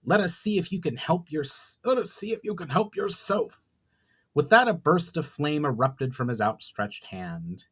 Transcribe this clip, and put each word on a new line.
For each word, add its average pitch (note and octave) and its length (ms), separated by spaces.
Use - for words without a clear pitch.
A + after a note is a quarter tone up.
Let F3 160
us F3+ 140
see G#3 240
if E3+ 140
you F#3+ 80
can C#3+ 160
help E3+ 340
your-, D3 140
let B3+ 140
us F3+ 140
see G#3+ 200
if A3 100
you G#3 120
can F3 140
help G#3 280
yourself. G3 680
With D3 160
that, A#3+ 180
a G#3+ 60
burst E3+ 420
of D#3 100
flame D3 380
erupted C3 500
from B2 140
his A#2 120
outstretched - 640
hand. F2 640